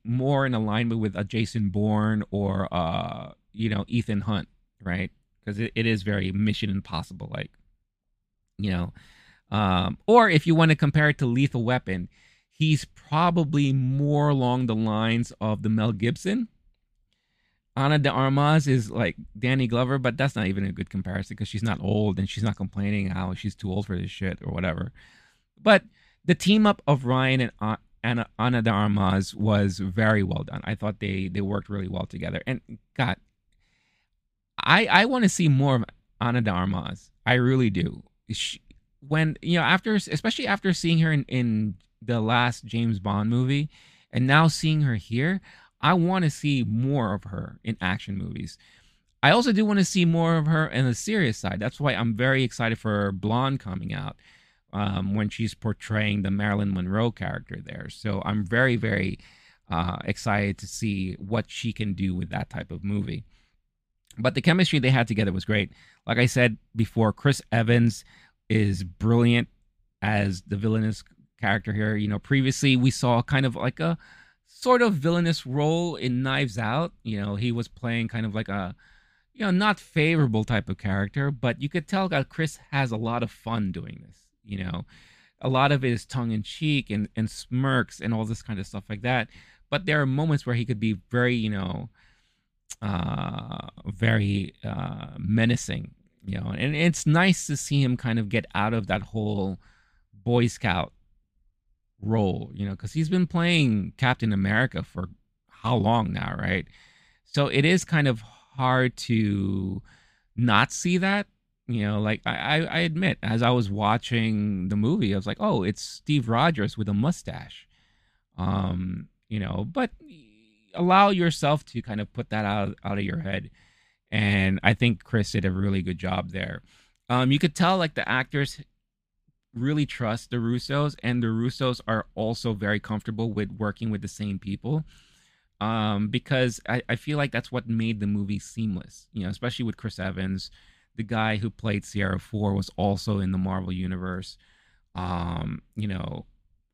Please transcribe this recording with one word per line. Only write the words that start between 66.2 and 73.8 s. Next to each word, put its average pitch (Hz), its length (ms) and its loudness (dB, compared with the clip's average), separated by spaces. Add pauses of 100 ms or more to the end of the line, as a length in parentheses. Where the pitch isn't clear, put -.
said 120 300 4 (180)
before, 113 380 4
Chris - 280 2 (100)
Evans 117 540 4 (440)
is 101 340 2
brilliant 117 640 4 (540)
as 101 420 0
the 101 140 -4
villainous 110 460 0 (360)
character 107 340 0
here. 107 220 0
You 104 120 0
know, 104 120 -2
previously 135 560 2
we 127 160 4
saw 123 300 2
kind 135 240 0
of 120 100 -2
like 120 240 -4
a 165 180 0 (500)